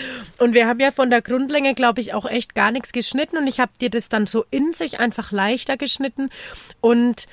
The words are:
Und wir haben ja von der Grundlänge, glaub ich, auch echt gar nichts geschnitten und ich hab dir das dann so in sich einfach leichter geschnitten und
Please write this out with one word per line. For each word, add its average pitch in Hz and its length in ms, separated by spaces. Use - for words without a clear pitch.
Und 240 140
wir 233 140
haben 233 140
ja 277 100
von 262 180
der 233 120
Grundlänge, 277 540
glaub 240 220
ich, 233 160
auch 208 120
echt - 300
gar 208 160
nichts 247 200
geschnitten 277 460
und 285 100
ich 262 140
hab - 160
dir 247 120
das 214 200
dann 214 160
so 220 260
in 285 220
sich - 260
einfach 226 320
leichter 214 460
geschnitten 269 520
und 233 520